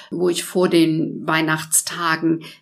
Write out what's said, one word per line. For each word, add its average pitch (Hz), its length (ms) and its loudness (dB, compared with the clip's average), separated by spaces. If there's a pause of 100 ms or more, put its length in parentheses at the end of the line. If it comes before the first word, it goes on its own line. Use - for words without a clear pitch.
wo 175 200 0
ich 170 140 -2
vor 180 240 2
den 160 600 2
Weihnachtstagen 160 1160 0 (180)